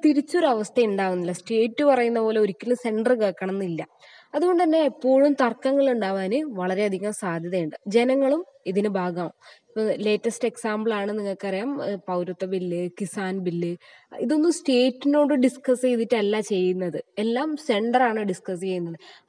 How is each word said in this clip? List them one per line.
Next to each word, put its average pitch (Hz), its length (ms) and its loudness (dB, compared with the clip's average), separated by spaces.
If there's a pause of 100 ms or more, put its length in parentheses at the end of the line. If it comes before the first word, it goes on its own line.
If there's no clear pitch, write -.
തിരിച്ചൊരു 302 420 2
അവസ്ഥ 226 340 2
ഉണ്ടാവുന്നില്ല, 190 520 0
സ്റ്റേറ്റ് 226 520 0
പറയുന്ന 240 360 4
പോലെ 220 200 2
ഒരിക്കലും 214 360 0
center 226 380 0
കേൾക്കണം 196 400 -2
എന്നില്ല. 175 280 -4 (520)
അതുകൊണ്ട് 349 280 2
തന്നെ 320 160 4
എപ്പോഴും 277 540 4
തർക്കങ്ങൾ 269 580 2
ഉണ്ടാവാൻ 208 640 -2
വളരെയധികം 190 580 -2
സാധ്യതയുണ്ട്, 170 640 -4 (120)
ജനങ്ങളും 262 560 2 (220)
ഇതിന് 202 220 0
ഭാഗമാവും. 180 440 -4 (360)
ഇപ്പൊ 220 140 -4 (220)
latest 214 440 0
example 220 460 -2
ആണ് 208 240 -4
നിങ്ങൾക്കറിയാം, 196 680 -4
ഏഹ്, 202 140 -4 (100)
പൗരത്വ 180 380 -4
ബില്ല്, 180 440 -4 (100)
കിസാൻ 190 380 -4
ബില്ല്, 170 340 -2 (460)
ഇതൊന്നും 302 340 2
സ്റ്റേറ്റിനോട് 277 840 2
discuss 254 480 0
ചെയ്തിട്ടല്ല 226 580 2
ചെയ്യുന്നത്, 185 640 -2 (140)
എല്ലാം 247 380 -2
center 233 460 0
ആണ് 220 180 0
discuss 185 400 -6
ചെയ്യുന്നത്. 175 380 -4 (300)